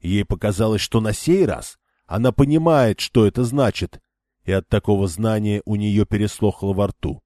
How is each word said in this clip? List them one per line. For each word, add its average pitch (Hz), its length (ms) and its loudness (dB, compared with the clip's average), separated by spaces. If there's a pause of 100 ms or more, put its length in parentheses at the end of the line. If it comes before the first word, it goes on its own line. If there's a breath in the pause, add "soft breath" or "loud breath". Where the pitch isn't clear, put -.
Ей 98 240 0
показалось, 107 560 0
что - 200 0
на 107 120 -2
сей 175 320 2
раз - 340 -6 (280)
она 120 260 0
понимает, 143 680 2
что 113 260 2
это 113 180 0
значит, 117 560 -2 (440)
и - 80 -2
от 95 160 -2
такого 101 400 0
знания 104 560 -2
у 107 120 -4
неё 104 300 0
пересохло 101 680 -2
во 98 160 0
рту. - 380 -8